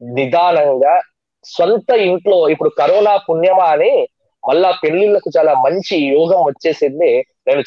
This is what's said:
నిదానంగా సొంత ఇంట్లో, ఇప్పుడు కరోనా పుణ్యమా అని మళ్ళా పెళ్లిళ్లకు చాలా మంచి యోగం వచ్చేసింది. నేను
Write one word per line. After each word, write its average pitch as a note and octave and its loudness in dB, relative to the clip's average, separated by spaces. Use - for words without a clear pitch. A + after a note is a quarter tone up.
నిదానంగా C#3+ 0
సొంత G3 -2
ఇంట్లో, F#3 0
ఇప్పుడు D#3 -2
కరోనా G3 0
పుణ్యమా F3+ 0
అని E3 0
మళ్ళా F3 0
పెళ్లిళ్లకు F#3 0
చాలా D#3 2
మంచి E3 -2
యోగం D#3 0
వచ్చేసింది. D#3 -2
నేను C#3 0